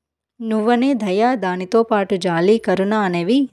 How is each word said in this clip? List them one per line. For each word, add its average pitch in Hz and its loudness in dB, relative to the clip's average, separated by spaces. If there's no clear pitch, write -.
"నువ్వనే 233 0
దయ, 220 0
దానితో 185 -2
పాటు 208 -2
జాలి, 180 2
కరుణ 202 0
అనేవి 202 0